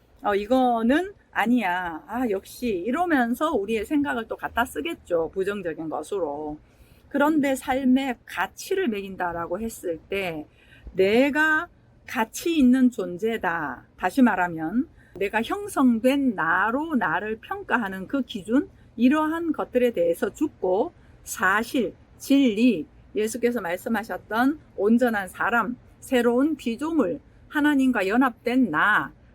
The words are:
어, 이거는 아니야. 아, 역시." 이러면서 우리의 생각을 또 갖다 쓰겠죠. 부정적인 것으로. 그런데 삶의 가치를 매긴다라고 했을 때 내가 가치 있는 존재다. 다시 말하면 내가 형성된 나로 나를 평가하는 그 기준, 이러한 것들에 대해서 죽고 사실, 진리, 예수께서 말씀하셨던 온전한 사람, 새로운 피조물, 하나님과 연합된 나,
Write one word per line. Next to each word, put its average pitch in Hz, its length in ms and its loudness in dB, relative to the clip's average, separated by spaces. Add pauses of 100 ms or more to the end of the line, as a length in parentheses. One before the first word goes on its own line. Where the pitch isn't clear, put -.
(220)
어, 202 120 0
이거는 247 760 2 (180)
아니야. 185 760 0
아, 233 220 -4
역시." 202 400 -6
이러면서 254 840 0
우리의 214 320 -2
생각을 277 420 0
또 196 100 -8
갖다 233 280 -2
쓰겠죠. 180 680 -4
부정적인 175 560 -4
것으로. 151 720 -6 (500)
그런데 277 460 2
삶의 262 680 0
가치를 370 640 -4
매긴다라고 180 680 -6
했을 202 380 -6 (120)
때 175 360 -6 (480)
내가 285 760 2 (400)
가치 285 500 -4
있는 254 320 6
존재다. 175 960 -4 (120)
다시 185 240 0
말하면 180 680 2 (280)
내가 202 260 -2
형성된 269 960 2
나로 208 600 0
나를 196 460 -2
평가하는 240 680 -4
그 277 160 -2
기준, 233 460 -2 (260)
이러한 311 560 2
것들에 247 400 0
대해서 254 420 0
죽고 226 600 -2 (300)
사실, 208 680 -2 (240)
진리, 233 680 2 (300)
예수께서 233 460 -2
말씀하셨던 214 1000 -2 (160)
온전한 220 520 2
사람, 196 480 -2 (240)
새로운 247 560 2
피조물, 269 640 -2 (300)
하나님과 262 580 2
연합된 240 640 2
나, 165 400 2 (240)